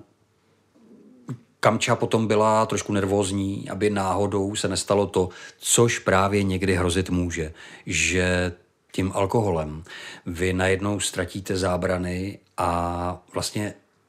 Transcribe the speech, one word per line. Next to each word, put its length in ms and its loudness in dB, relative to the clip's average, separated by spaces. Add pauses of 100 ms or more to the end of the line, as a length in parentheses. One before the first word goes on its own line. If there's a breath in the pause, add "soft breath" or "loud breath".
(1600)
Kamča 360 2
potom 300 0
byla 400 4
trošku 260 -4
nervózní, 800 0
aby 200 0
náhodou 640 0
se 140 -2
nestalo 380 2
to, 220 0 (300 loud breath)
což 400 4
právě 440 2
někdy 320 0
hrozit 360 0
může, 420 -2 (340 loud breath)
že 680 0 (400)
tím 220 -2
alkoholem 680 0 (440 loud breath)
vy 260 -2
najednou 480 2
ztratíte 560 -4
zábrany 840 -2 (180)
a 680 -2 (120)
vlastně 400 -4 (340)